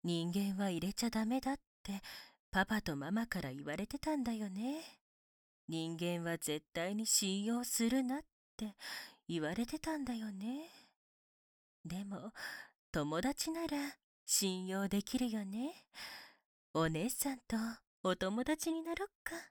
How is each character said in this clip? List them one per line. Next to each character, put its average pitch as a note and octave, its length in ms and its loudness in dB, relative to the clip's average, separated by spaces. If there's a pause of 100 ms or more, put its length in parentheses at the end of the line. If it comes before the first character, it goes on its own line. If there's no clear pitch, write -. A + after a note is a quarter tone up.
人 E3+ 280 2
間 G3 300 2
は G3 80 4
入 E3+ 100 -2
れ F#3+ 120 -2
ち - 140 0
ゃ A#3 40 2
ダ A3 140 2
メ B3+ 160 4
だ C4+ 140 0
っ - 60 -6 (220)
て、 G3 200 -6 (480)
パ F#3+ 160 4
パ G#3+ 160 0
と D3+ 140 0
マ C#3+ 140 -4
マ A3+ 160 2
か F3+ 140 -2
ら C3+ 120 -2
言 C#3+ 120 -8
わ D3 120 -2
れ G3+ 100 -2
て C#4+ 120 -6
た D#4 180 2
ん C4+ 60 0
だ A#3 120 0
よ G#3+ 160 -2
ね。 B3+ 320 -2 (880)
人 D#3+ 300 -2
間 F3 240 2
は E3+ 160 0
絶 D3+ 340 -2
対 F3+ 220 0
に A3 120 0
信 G3 380 4
用 A#3+ 180 2
す A#3 280 2
る C4 120 4
な C4 180 0
っ - 40 -18 (320)
て G#3+ 180 -6 (540)
言 E3 140 0
わ D3+ 120 2
れ A#3 120 2
て D#4 120 -4
た D#4+ 200 0
ん C#4 80 0
だ B3 80 0
よ A3 180 -2
ね。 B3+ 380 -4 (1120)
で F3+ 200 -4
も、 G3 280 -6 (580)
友 D3+ 300 2
達 C#4+ 300 0
な E4 160 -2
ら C#4+ 320 -2 (260)
信 F#3 420 2
用 F#3+ 220 0
で G3+ 140 2
き - 160 -2
る B3 120 2
よ G#3+ 140 -2
ね。 A#3 300 -4 (1000)
お D#3+ 160 4
姉 D#3+ 220 0
さ C#4 240 0
ん B3 60 -8
と - 160 -4 (460)
お F#3 140 4
友 G#3 280 0
達 D#4 280 2
に E4 100 0
な E4 120 -2
ろ F#4 100 -2
っ - 40 -6 (140)
か。 - 120 -8 (160)